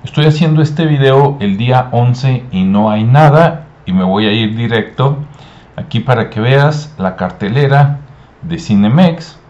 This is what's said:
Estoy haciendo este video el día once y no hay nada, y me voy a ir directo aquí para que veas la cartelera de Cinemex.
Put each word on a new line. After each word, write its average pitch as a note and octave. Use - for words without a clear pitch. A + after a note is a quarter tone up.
Estoy D3+
haciendo D#3
este E3
video C#3
el G2
día B2
once B2
y F#2
no G#2
hay G#2+
nada, D3
y G2
me F#2
voy G2+
a G2+
ir A2
directo A#2
aquí -
para A2+
que A2
veas C#3
la F#2+
cartelera C3+
de E2
Cinemex. B2